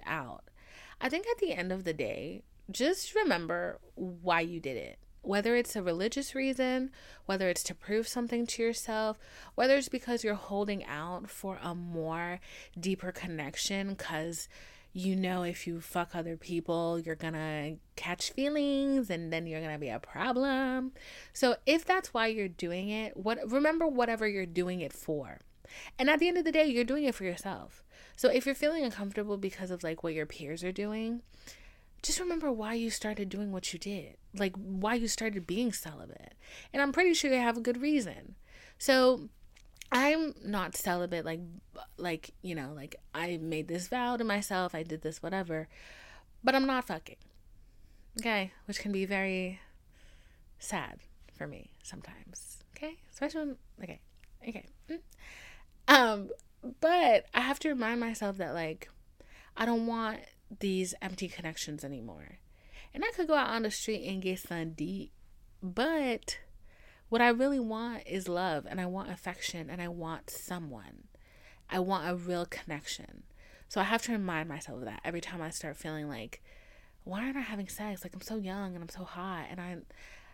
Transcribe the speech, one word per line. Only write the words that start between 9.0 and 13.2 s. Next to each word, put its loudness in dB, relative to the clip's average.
whether 8
it's 2
because -2
you're 2
holding -2
out -6
for -8
a -4
more -4
deeper -2
connection -4